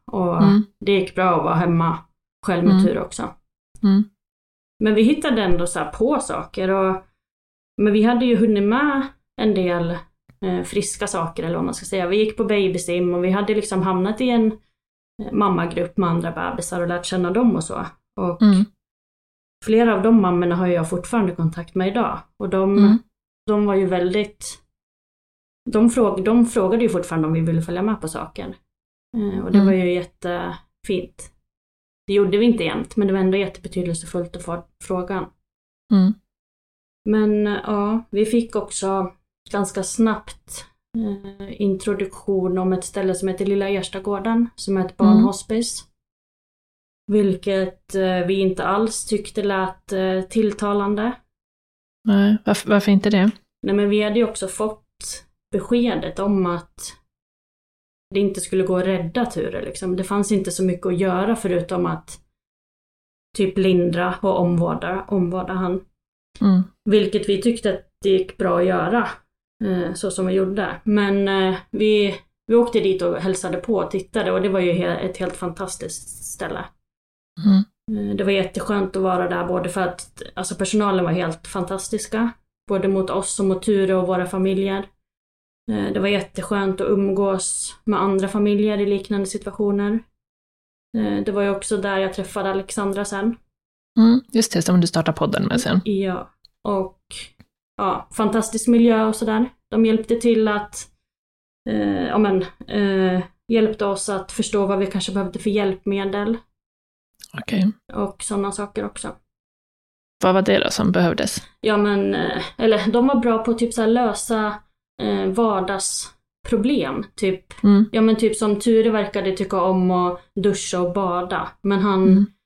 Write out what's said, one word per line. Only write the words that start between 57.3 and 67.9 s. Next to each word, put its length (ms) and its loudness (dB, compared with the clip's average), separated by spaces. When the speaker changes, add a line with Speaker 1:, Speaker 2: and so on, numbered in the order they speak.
Speaker 1:
det 60 0
inte 200 0
skulle 260 -2
gå 100 0
att 100 0
rädda 400 -2
Ture, 380 -6
liksom. 320 -6
Det 80 -2
fanns 280 0
inte 180 0
så 140 -2
mycket 220 -2
att 120 -2
göra 380 0
förutom 500 -2
att 340 -8
typ 220 0
lindra 640 2
och 160 0
omvårda, 680 0
omvårda 440 -2
han. 320 -2
Speaker 2:
Mm. 220 6
Speaker 1:
Vilket 380 2
vi 140 0
tyckte 320 0
att 160 -14